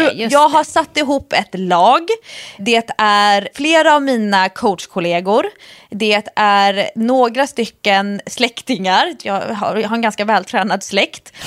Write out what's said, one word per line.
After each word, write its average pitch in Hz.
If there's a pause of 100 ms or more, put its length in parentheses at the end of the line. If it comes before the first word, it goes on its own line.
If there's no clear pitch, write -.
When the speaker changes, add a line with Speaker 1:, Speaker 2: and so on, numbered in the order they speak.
Speaker 1:
det, 269
just 220
Speaker 2:
jag 294
Speaker 1:
det. 311
Speaker 2:
har 302
satt -
ihop 277
ett 196 (100)
lag. 190 (500)
Det 226 (140)
är 208
flera 311
av 294
mina 208
coachkollegor. 190 (440)
Det 208 (140)
är 202
några 247
stycken 202
släktingar. 233 (100)
Jag 196
har, 208
jag 214
har 226
en 233
ganska 214
vältränad 196
släkt. - (140)